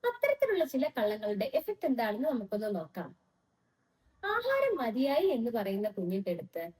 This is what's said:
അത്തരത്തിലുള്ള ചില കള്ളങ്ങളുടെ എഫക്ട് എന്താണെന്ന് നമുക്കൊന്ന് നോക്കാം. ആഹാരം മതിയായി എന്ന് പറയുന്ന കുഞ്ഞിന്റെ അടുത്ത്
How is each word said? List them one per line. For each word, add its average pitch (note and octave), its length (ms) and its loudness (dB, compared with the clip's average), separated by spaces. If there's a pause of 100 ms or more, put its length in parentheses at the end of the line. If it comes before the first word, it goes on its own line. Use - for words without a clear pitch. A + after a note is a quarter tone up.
അത്തരത്തിലുള്ള A#4+ 600 2
ചില C4+ 240 0
കള്ളങ്ങളുടെ G#3+ 640 -2
എഫക്ട് G#4 320 -2
എന്താണെന്ന് A#3 420 0
നമുക്കൊന്ന് G#3+ 460 -2
നോക്കാം. E3+ 360 -6 (1120)
ആഹാരം B4 540 2
മതിയായി C#4 500 2
എന്ന് A#3+ 240 2
പറയുന്ന G3+ 380 0
കുഞ്ഞിന്റെ F#3+ 420 -2
അടുത്ത് E3+ 340 -6 (160)